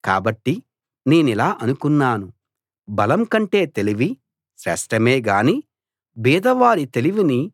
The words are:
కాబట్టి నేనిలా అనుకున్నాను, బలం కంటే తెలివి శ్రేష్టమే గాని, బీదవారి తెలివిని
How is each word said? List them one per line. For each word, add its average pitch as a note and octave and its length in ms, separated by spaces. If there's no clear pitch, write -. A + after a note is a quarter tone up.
కాబట్టి G#2 500
నేనిలా C#3+ 540
అనుకున్నాను, B2+ 680
బలం G#2+ 360
కంటే G#3 420
తెలివి G#2+ 420
శ్రేష్టమే A2+ 640
గాని, A2+ 360
బీదవారి F#3+ 680
తెలివిని C#3+ 560